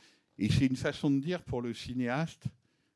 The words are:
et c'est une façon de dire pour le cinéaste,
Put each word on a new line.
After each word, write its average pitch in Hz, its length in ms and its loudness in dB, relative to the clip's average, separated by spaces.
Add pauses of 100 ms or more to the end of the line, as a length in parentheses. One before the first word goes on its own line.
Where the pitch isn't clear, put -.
(400)
et 101 120 2
c'est 135 140 6
une 127 100 2
façon 143 360 0
de 139 80 2
dire 170 240 -4
pour 123 180 -4
le 117 140 -4
cinéaste, 127 680 -4 (500)